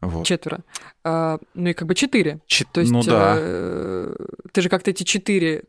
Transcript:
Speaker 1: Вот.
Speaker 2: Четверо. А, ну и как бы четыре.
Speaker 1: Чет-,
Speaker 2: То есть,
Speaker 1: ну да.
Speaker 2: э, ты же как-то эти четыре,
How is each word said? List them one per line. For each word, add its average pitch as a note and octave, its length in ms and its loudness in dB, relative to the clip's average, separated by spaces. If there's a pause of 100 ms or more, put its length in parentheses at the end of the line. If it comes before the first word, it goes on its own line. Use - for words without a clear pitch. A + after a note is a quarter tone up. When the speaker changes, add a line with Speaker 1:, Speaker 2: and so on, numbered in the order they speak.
Speaker 1:
Вот. E3 240 -4
Speaker 2:
Четверо. - 360 -4 (420)
А, D#3+ 360 -2 (160)
ну F3 160 -2
и - 20 0
как E3 160 -6
бы F3+ 80 0
четыре. F#3+ 500 2
Speaker 1:
Чет-, - 260 0
Speaker 2:
То E3+ 80 0
есть, E3 120 4
Speaker 1:
ну A#2+ 100 4
да. G#2+ 340 6
Speaker 2:
э, F2+ 800 -4 (380)
ты - 100 2
же F3+ 60 0
как-то F#3+ 240 2
эти F#3+ 100 -8
четыре, F3 680 0